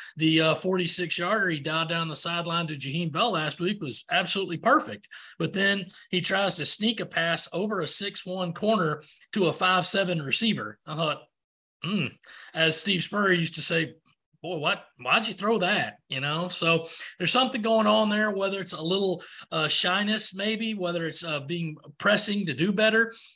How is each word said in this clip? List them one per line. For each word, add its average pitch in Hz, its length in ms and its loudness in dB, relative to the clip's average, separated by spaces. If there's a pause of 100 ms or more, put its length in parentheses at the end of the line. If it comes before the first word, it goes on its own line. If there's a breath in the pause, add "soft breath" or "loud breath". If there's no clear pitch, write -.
(160 loud breath)
The, 160 260 4
uh, 156 140 4
forty-six 180 640 -2
yarder 190 320 0
he 156 100 -2
dialed 160 300 -2
down 165 180 -2
the 151 80 -6
sideline 170 520 -2
to 156 80 -6
Jaheim 143 360 -4
Bell 202 200 0
last 156 280 -2
week 208 220 -2
was 131 300 -6
absolutely 180 460 -2
perfect. - 500 2 (320 loud breath)
But 160 140 -2
then 196 340 0 (240 loud breath)
he 180 100 0
tries 190 340 0
to 147 100 -2
sneak 214 340 2
a 170 60 -4
pass 165 460 0
over 196 300 -2
a 147 60 -2
six - 360 0
one 180 300 -4
corner 180 500 0 (300 loud breath)
to 190 140 2
a 143 60 2
five 185 340 2
seven 180 340 0
receiver. 135 640 -2
I 151 100 -10
thought, 151 280 -2 (600)
"Hmm." 165 240 -2 (460 loud breath)
As 160 260 2
Steve 185 220 0
Spurrier 202 320 2
used 165 220 0
to 160 60 -2
say, 165 340 0 (480)
"Boy, 165 140 -6
what, 170 280 -2 (140)
why'd 156 260 2
you 214 80 -4
throw 214 240 0
that?" 175 400 0 (120)
You 135 100 -6
know? 156 300 -2
So 165 380 2 (300 loud breath)
there's 175 140 2
something 247 320 2
going 220 240 4
on 214 220 6
there, 214 200 2
whether 196 300 -2
it's 180 140 -4
a 156 80 -6
little, 185 420 0 (280 loud breath)
uh, 156 160 0
shyness, 202 680 2
maybe, 220 400 -2
whether 175 320 -2
it's, 147 160 -4
uh, 156 160 -4
being 156 380 -6 (200)
pressing 202 480 2
to 151 80 -2
do 170 180 0
better, 220 400 4 (240 loud breath)